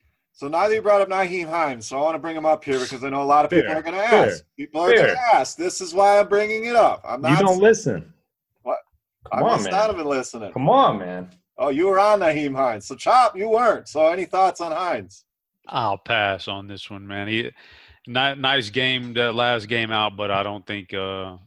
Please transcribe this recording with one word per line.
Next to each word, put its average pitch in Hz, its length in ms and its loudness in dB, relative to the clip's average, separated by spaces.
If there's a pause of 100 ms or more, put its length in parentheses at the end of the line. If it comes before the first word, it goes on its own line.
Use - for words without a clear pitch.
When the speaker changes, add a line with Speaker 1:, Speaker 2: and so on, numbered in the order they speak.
(320)
Speaker 1:
So - 160 -14
now 170 220 0
that 220 40 2
you 220 80 0
brought 202 200 4
up 190 80 0
Nyheim 185 400 -4
Hines, 143 380 -4
so 135 120 -6
I - 20 -2
wanna 160 180 -2
bring 160 180 -8
him 156 80 -8
up 156 180 2
here 135 160 -2
because 123 240 -8
I 139 60 -6
know 139 120 -4
a 143 40 -2
lot 147 180 4
of - 80 -2
people 160 200 2
Speaker 2:
Fair. - 80 -2
Speaker 1:
are - 20 -4
gonna 165 160 -6
ask. 208 140 0
Speaker 2:
Fair. 104 260 4 (180)
Speaker 1:
People 147 260 -6
are 180 140 4
Speaker 2:
Fair. 170 120 6
Speaker 1:
gonna 90 120 0 (140)
ask. 135 240 0
This 175 240 -6
is 170 120 -10
why 202 240 6
I'm 208 120 2
bringing 214 340 0
it 240 140 0
up. 151 260 4
I'm 131 180 -8
Speaker 2:
You 147 100 0
Speaker 1:
not 165 100 4
Speaker 2:
don't 190 140 4
Speaker 1:
s- 185 60 0
Speaker 2:
listen. 202 520 2 (480)
Speaker 1:
What? - 160 -6 (520)
Speaker 2:
Come 110 100 -2
Speaker 1:
I - 20 2
Speaker 2:
on, 214 100 2
Speaker 1:
must 202 140 0
Speaker 2:
man. 98 80 -2
Speaker 1:
not 208 140 2
have 202 100 -4
been 156 100 -6
listening. 127 460 -6
Speaker 2:
Come 135 160 0
on, 220 300 4
man. 92 300 -10 (280)
Speaker 1:
Oh, 135 100 -2
you 147 200 0
were 190 120 4
on 208 220 4
Nyheim 147 340 -2
Hines. 117 320 -4
So, 135 80 -12
Chop, 226 400 2
you 202 140 -6
weren't. 220 400 0
So 156 180 2
any 185 160 0
thoughts 185 380 0
on 220 100 -6
Hines? 156 540 -6 (420)
Speaker 3:
I'll 110 300 -2
pass 101 500 -2
on 101 200 -10
this 98 220 -16
one, 101 160 -16
man. 101 220 -8
He, 113 240 -4 (560)
ni-, 131 280 0
nice 135 340 -2
game, 127 460 -4
that 120 200 0
last 120 320 0
game 113 240 -2
out, 107 240 -2
but 101 160 -4
I 98 120 0
don't 101 220 -8
think, 101 280 -10
uh, 95 420 -8 (120)